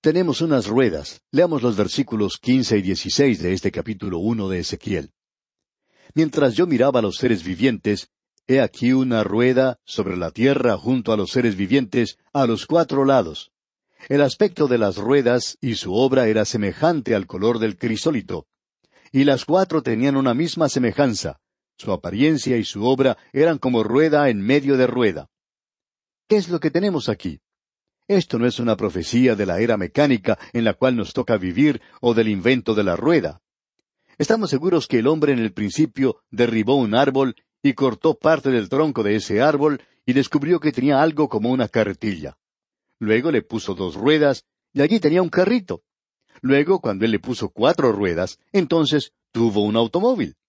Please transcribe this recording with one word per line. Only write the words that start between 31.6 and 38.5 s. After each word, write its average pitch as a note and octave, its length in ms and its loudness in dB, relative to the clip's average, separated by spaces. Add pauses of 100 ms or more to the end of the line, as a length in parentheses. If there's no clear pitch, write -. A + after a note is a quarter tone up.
o A#2+ 120 2
del A2 140 2
invento G#2+ 480 0
de G#2 80 0
la F2 120 0
rueda. G2 460 0 (760)
Estamos G#3+ 320 -2
seguros D#3 380 0
que A#2+ 120 0
el A2+ 80 0
hombre D3 260 2
en A#2+ 60 0
el A2 140 -4
principio B2+ 760 -2
derribó A2+ 460 0
un A2+ 200 0
árbol C3+ 400 0 (260)
y C#3 120 2
cortó C3+ 420 0
parte C#3+ 360 0